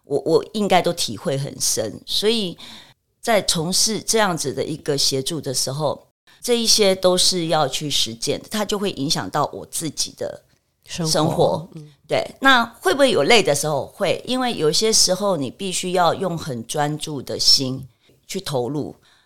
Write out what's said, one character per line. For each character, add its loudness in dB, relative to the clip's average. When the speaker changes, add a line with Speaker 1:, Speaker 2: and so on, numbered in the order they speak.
Speaker 1:
我， -2
我 4
应 0
该 4
都 -2
体 -6
会 -4
很 -8
深。 -4
所 -2
以 -2
在 2
从 -2
事 0
这 0
样 2
子 -4
的 -4
一 -6
个 -2
协 0
助 -4
的 -6
时 -2
候， -4
这 2
一 0
些 4
都 4
是 2
要 2
去 -4
实 0
践 -4
的， -20
它 -4
就 -2
会 -4
影 -4
响 -2
到 0
我 -12
自 -6
己 -6
的 -8
生 -6
活。 0
Speaker 2:
生 2
活， 2
嗯。 -18
Speaker 1:
对， -2
那 6
会 2
不 2
会 6
有 2
累 6
的 2
时 -2
候？ -2
会， -2
因 -2
为 -2
有 2
些 2
时 4
候 0
你 -4
必 -6
须 -4
要 4
用 -4
很 -8
专 -2
注 -8
的 -6
心 2
去 -8
投 -2
入。 -6